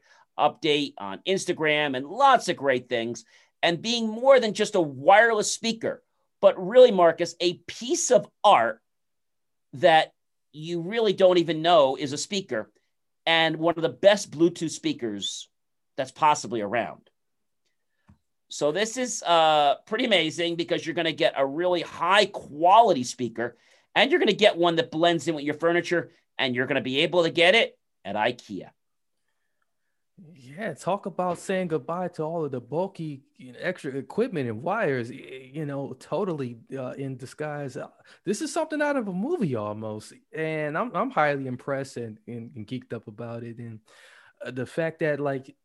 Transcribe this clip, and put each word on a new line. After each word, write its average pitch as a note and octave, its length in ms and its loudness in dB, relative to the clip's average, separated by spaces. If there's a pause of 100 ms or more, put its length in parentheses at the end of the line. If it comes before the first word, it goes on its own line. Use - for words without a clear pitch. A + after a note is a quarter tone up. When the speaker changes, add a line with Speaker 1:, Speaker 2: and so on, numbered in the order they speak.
(400)
Speaker 1:
update D3 580 0
on G2 300 -10
Instagram D3+ 680 0
and C#3 100 -8
lots B3 400 4
of F3+ 80 -2
great C3 320 0
things, A#2 380 -4 (360)
and E3 200 0
being A3+ 260 -2
more B3 320 6
than A3 140 0
just G3+ 220 -2
a F#3 60 4
wireless F#3+ 680 2
speaker, A3+ 500 -6 (400)
but G3 160 6
really, A#3 340 8
Marcus, E3+ 480 2
a F3 140 0 (140)
piece C#4 420 -6
of G#3 180 4 (160)
art B2+ 380 4 (920)
that D#3 400 4 (380)
you E3 300 -8
really G#3 320 0
don't F3+ 240 6
even D#3+ 240 2
know D#3 340 6
is C3+ 180 -6
a D3 40 -6
speaker, C3 540 -6 (540)
and D#3+ 320 2
one E3 200 0
of E3 60 -2
the D#3+ 60 2
best G3 420 2
Bluetooth E3 400 0
speakers A#2 760 -8 (480)
that's C3 160 -6
possibly C#3+ 500 0
around. G2+ 480 -6 (1400)
So D3 220 -2
this A3 260 -4
is, B3+ 260 -6
uh, D#3 520 4 (100)
pretty A3 180 -4
amazing E3+ 520 0
because E3 300 -4
you're D#3+ 100 -6
gonna E3 180 -2
get D3+ 240 0
a C#3 80 2
really E3+ 360 -2
high F3+ 440 2
quality F3 800 4
speaker, A#2+ 520 -6 (400)
and G3+ 140 4
you're F4 100 2
gonna - 140 2
get G3 240 4
one E3+ 200 2
that D#3+ 140 -2
blends E3 360 0
in E3 80 -2
with C#3+ 100 -8
your D3 80 -2
furniture, E3+ 580 -2 (280)
and B2+ 160 -2
you're B2+ 100 0
gonna C3+ 160 0
be C3 200 -2
able E3+ 220 2
to E3 60 0
get E3 240 4
it A3+ 240 0 (260)
at G2 120 -8
ikea. G#2+ 560 -4 (1600)
Speaker 2:
Yeah, D3 380 -12
talk G3 340 -4
about F3+ 320 -4
saying F#3 300 -4
goodbye E3 400 -4
to E3 140 -8
all D#3+ 220 -4
of C3+ 60 -6
the B2+ 80 -6
bulky, D#3 640 -8 (140)
you B2+ 160 -20
know, A2+ 60 -20
extra E3 360 -6
equipment D#3 540 -4
and A2 120 -8
wires, D3+ 480 -2
y-, C3 420 -16
you D3 140 -8
know, C#3 340 -8
totally, D3 600 -6 (180)
uh, B2+ 140 -8
in C3+ 260 -10
disguise. C#3+ 580 -10
Uh, - 120 -12 (360)
this G#3 180 -4
is D4+ 120 -6
something D#4 280 -4
out D4 160 0
of A#3+ 100 -4
a F#3+ 60 -6
movie G#3 420 -2
almost, G#2+ 580 -8 (180)
and D#3 460 -4
I'm, A3+ 160 -4
I'm A#3+ 160 -4
highly D3 380 0
impressed C3 500 -8
and, A2+ 300 -10
and, A#2 280 -12
and G#2+ 120 -14
geeked B2+ 260 -10
up A2 140 -10
about A#2 360 -12
it. A#2 140 -14
And, A#2 220 -14 (640)
uh, B2 60 -10
the B2+ 140 -6
fact D#3+ 340 -6
that, D3+ 200 0
like, C#3 460 -6